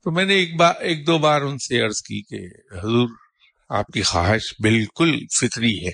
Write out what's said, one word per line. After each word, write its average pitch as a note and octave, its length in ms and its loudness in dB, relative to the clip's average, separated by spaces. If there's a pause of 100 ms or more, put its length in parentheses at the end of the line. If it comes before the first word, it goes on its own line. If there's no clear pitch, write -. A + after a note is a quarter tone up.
تو F3 60 -2
میں F3+ 140 2
نے G3 80 2
ایک F3 260 0
بار، E3+ 160 6
ایک D#3+ 320 -4
دو E3 100 4
بار D3+ 240 4
ان C#3 160 -4
سے A#2+ 240 -2
عرض G#2+ 200 -2
کی G#2 200 -10
کہ G2+ 240 -12 (300)
حضور، A2+ 340 0 (600)
آپ G#2 180 -2
کی A2 140 -6
خواہش G2 580 0
بالکل A2+ 600 2 (200)
فطری A2+ 480 -2
ہے F2+ 60 -4